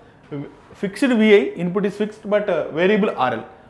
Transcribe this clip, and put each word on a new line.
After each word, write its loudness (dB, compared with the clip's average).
fixed -6
V 4
I 10
input -4
is -4
fixed, -8
but, 0
uh, -2
variable 2
R 0
L. -8